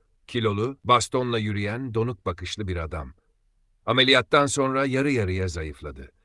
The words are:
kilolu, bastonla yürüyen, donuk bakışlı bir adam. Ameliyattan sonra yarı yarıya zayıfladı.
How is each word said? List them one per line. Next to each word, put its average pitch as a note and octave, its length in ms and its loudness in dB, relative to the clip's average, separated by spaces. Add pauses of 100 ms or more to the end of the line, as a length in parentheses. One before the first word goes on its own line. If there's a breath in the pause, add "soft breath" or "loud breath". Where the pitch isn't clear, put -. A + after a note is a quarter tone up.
(260)
kilolu, A2 580 -2
bastonla A#2+ 540 2
yürüyen, G#2+ 560 -4
donuk A#2 320 -2
bakışlı F#2 420 -6
bir F2+ 80 -2
adam. D#2+ 380 -8 (720)
Ameliyattan C3 600 4
sonra C3+ 400 0
yarı C3+ 240 0
yarıya F#2+ 380 0
zayıfladı. D2+ 640 -10 (120)